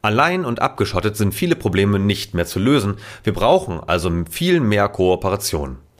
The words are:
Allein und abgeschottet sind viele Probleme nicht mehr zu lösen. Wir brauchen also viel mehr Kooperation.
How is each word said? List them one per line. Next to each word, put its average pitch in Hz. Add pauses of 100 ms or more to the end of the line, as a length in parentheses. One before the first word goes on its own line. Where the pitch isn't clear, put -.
Allein 151
und 120
abgeschottet 104
sind 101
viele 175
Probleme 98
nicht 101
mehr 85
zu -
lösen. 104 (260)
Wir 104
brauchen 113
also 87 (180)
viel 175
mehr 104
Kooperation. 90 (220)